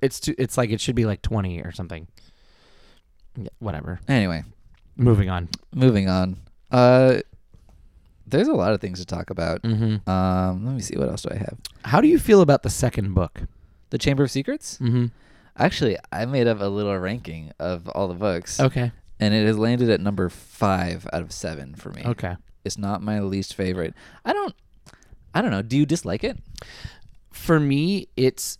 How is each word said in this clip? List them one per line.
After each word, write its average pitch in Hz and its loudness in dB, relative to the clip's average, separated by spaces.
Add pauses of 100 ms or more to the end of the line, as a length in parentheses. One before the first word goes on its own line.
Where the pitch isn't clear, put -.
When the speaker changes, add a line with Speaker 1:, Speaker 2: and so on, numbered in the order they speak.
Speaker 1:
it's - 0
too, - -4
it's 131 -2
like, 120 2
it 110 -2
should 127 -2
be, 117 2
like, 101 -2
twenty 95 -2
or 87 -10
something. 82 -10 (1300)
Yeah, 110 -12 (100)
whatever. 90 -8
Speaker 2:
Anyway. 95 0 (520)
Speaker 1:
Moving 107 6
on. 87 -4 (240)
Speaker 2:
Moving 113 4
on. 92 0 (340)
Uh, 127 6 (1080)
there's 180 2
a 320 2
lot 104 2
of 98 -2
things 90 -6
to 90 -10
talk 87 -8
about. 82 -4
Speaker 1:
Mm-hmm. 110 0
Speaker 2:
Um, 92 0
let 135 -4
me 120 -4
see. - -6
What 67 0
else - -6
do - -8
I - -6
have? - -6 (260)
Speaker 1:
How 147 4
do 302 6
you 320 6
feel 196 8
about 143 6
the 101 -2
second 101 -2
book? 90 -2 (480)
Speaker 2:
The 135 -6
Chamber 139 2
of 127 0
Secrets? - -6
Speaker 1:
Mm-hmm. 120 2 (500)
Speaker 2:
Actually, 147 2 (140)
I 107 -4
made 127 2
up 110 0
a 101 0
little 101 -2
ranking 90 -8
of 85 -6
all 95 -4
the 90 -8
books. 92 -4
Speaker 1:
Okay. 131 0 (280)
Speaker 2:
And 107 2
it 107 2
has 110 2
landed 120 2
at 90 2
number 98 -2
five 90 -4
out 85 -4
of 82 -12
seven 73 -10
for - -16
me. - -14
Speaker 1:
Okay. 98 -4 (300)
Speaker 2:
It's 95 -6
not 101 -4
my 107 -2
least 98 -4
favorite. 92 -4 (320)
I 277 0
don't, 403 -4 (800)
I - 2
don't - 0
know. 101 0
Do 113 -2
you 147 4
dislike 131 -2
it? 262 -6 (920)
Speaker 1:
For - 2
me, 151 0
it's, - -2